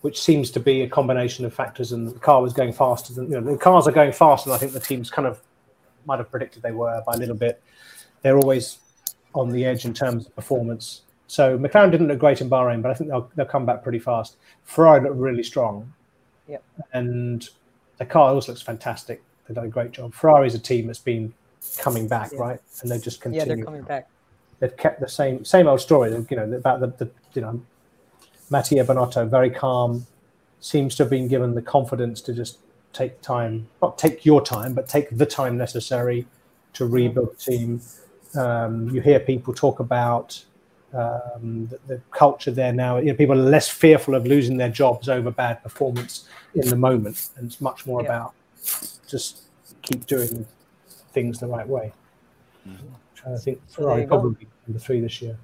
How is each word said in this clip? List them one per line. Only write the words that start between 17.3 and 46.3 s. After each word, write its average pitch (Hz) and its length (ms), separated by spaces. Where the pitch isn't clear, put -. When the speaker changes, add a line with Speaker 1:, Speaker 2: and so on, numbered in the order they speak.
Speaker 1:
the 123 80
car 143 260
also 135 200
looks 120 100
fantastic. 117 600
They've 117 80
done 113 120
a - 20
great 117 220
job. 120 240
Ferrari's 139 400
a 117 40
team 117 280
that's 113 120
been 113 360
coming 117 320
back, 110 240
Speaker 2:
Yeah. 135 80
Speaker 1:
right? 120 200
And 123 100
they 117 80
just 117 200
Speaker 2:
Yeah, 127 120
they're 156 100
Speaker 1:
continue. 127 260
Speaker 2:
coming 151 160
back. 139 260
Speaker 1:
They've 127 140
kept - 260
the 131 80
same, 131 360
same 180 240
old 135 140
story, 123 300
you 139 60
know, 110 200
about 123 240
the, 131 60
the, - 60
you 127 80
know, 113 180
Mattia 135 360
Binotto, 123 440
very 127 220
calm, 123 560
seems 139 360
to 151 60
have 127 80
been 127 180
given 123 260
the 117 80
confidence 123 600
to 127 100
just 117 240
take 127 260
time, 113 480
not 175 160
take 160 260
your 151 160
time, 120 320
but 123 160
take 147 260
the 139 120
time 127 320
necessary 120 680
to 131 140
rebuild 120 500
the - 160
team. 120 300
Um, 113 560
you 127 120
hear 143 180
people 127 320
talk 131 280
about, 120 600
um, 117 760
the, 127 180
the 131 140
culture 143 400
there 123 220
now. 123 240
You 135 140
know, 131 40
people 139 240
are 131 120
less 147 180
fearful 151 460
of 123 120
losing 131 300
their 123 140
jobs 120 380
over 123 220
bad 117 320
performance 120 640